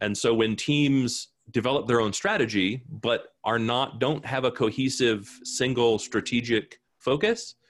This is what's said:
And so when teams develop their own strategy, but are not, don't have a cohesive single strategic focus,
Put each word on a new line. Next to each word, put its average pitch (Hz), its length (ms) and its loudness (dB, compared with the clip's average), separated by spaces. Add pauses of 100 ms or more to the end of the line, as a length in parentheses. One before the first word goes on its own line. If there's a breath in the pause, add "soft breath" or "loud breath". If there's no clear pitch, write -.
And 104 160 -2
so 117 160 2
when 110 240 2
teams 139 720 0 (220)
develop 123 380 0
their 120 120 4
own 107 120 0
strategy, 113 760 0
but 113 400 -2 (160)
are 113 140 0
not, 117 400 -2
don't 131 260 -2
have 131 200 -2
a 123 60 2
cohesive 117 800 0 (140)
single 120 560 2
strategic 117 800 -2 (200)
focus, 208 580 -2 (140)